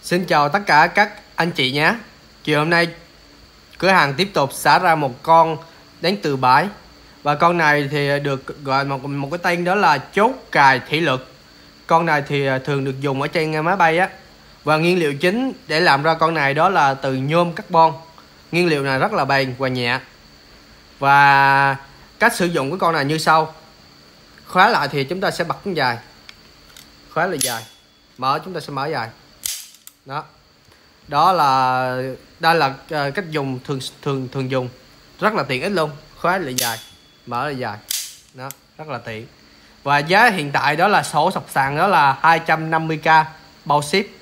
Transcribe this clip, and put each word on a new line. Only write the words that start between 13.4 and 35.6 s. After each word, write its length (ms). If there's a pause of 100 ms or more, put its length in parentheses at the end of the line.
à, 60
máy 140
bay 220
á. 100 (560)
Và 120
nguyên 220
liệu 160
chính 380 (140)
để 140
làm 220
ra 120
con 200
này 200
đó 140
là 260
từ 200
nhôm 380
carbon. 400 (600)
Nguyên 140
liệu 160
này 160
rất 140
là 120
bền 340
và 100
nhẹ. 300 (1000)
Và 800 (420)
cách 180
sử 100
dụng 240
của 60
con 180
này 100
như 140
sau. 360 (920)
Khóa 220
lại 200
thì 160
chúng 160
ta 100
sẽ 140
bật 200
con 120
dài. 220 (1120)
Khóa 160
là 140
dài. 220 (560)
Mở, 260
chúng 100
ta 60
sẽ 120
mở 140
dài. 220 (960)
Đó. 200 (840)
Đó 240
là, 640 (440)
đây 140
là, 200 (160)
à, 200
cách 200
dùng 340
thường, 140 (240)
thường, 300
thường 180
dùng. 180 (520)
Rất 140
là 80
tiện 200